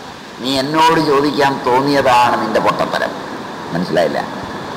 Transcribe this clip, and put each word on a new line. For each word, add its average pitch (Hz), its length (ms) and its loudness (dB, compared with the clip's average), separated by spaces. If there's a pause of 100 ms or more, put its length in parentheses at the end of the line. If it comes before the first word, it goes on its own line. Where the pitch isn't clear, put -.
(400)
നീ 135 180 -2
എന്നോട് 160 480 2
ചോദിക്കാൻ 139 600 2
തോന്നിയതാണ് 127 800 4
നിന്റെ 110 160 0
പൊട്ടത്തരം. 87 500 -2 (640)
മനസ്സിലായില്ല? 82 520 0 (520)